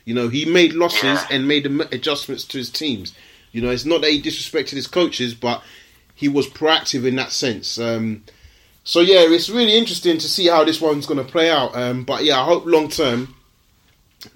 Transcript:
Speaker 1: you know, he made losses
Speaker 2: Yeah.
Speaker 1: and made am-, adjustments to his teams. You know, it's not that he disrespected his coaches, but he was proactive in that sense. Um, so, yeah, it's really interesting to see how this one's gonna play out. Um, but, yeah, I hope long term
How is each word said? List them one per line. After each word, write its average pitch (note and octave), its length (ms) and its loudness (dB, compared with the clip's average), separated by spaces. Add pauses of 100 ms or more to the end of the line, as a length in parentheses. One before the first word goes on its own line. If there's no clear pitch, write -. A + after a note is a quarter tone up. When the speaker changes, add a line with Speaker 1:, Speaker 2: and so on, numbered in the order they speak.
Speaker 1:
you A2+ 100 -4
know, A#2+ 140 0
he C#3+ 160 -4
made E3 300 4
losses E3+ 280 0
Speaker 2:
Yeah. C3+ 280 0
Speaker 1:
and C3+ 180 0
made C#3+ 180 0
am-, C#3+ 140 -2
adjustments C#3+ 640 -6
to - 140 -10
his A#2+ 120 -10
teams. A2+ 420 -8 (380)
You A#2 120 -8
know, B2 80 -2
it's A#2+ 140 -4
not D#3+ 180 0
that D3+ 80 2
he D3 120 0
disrespected D3+ 520 -6
his C3+ 120 -8
coaches, B2+ 480 -2
but A#2+ 260 -4 (540)
he C#3+ 140 -2
was C#3 180 0
proactive D3+ 580 0
in C3 120 0
that C3 160 -6
sense. - 460 -4
Um, A2+ 440 -4 (640)
so, E3+ 160 2
yeah, F#3 280 8
it's E3+ 220 2
really A3 260 2
interesting F3 420 0
to D3+ 100 -8
see F3+ 180 0
how E3 160 6
this D#3 180 0
one's D3+ 260 0
gonna C#3+ 180 -2
play E3 260 0
out. C3 240 0
Um, B2 300 -4
but, C3 180 -4
yeah, C#3 180 2
I C3 40 2
hope E3+ 220 2
long D#3 220 2
term C3 460 -2 (1000)